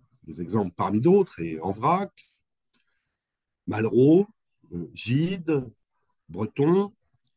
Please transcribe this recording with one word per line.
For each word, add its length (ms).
des 180
exemples 360
parmi 240
d'autres, 400
et 180
en 140
vrac, 600
Malraux, 640
euh, 220
Gide, 760
Breton, 640